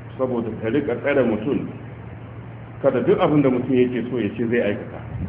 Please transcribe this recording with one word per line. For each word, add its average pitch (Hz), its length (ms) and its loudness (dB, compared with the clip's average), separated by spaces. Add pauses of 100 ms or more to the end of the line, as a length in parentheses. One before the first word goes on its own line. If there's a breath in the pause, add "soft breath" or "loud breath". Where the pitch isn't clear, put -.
(160)
Saboda 123 320 0 (140)
ta 110 60 -2
riƙa 123 280 0
tsare 135 260 2
mutum, 117 460 0 (1120)
kada 131 220 4
duk - 180 4
abin 151 220 6
da 135 80 6
mutum 123 240 0
yake 123 340 4
so 127 80 -4
ya 104 160 0
ce 117 160 -2
zai 117 140 2
aikata. 101 380 -4 (280)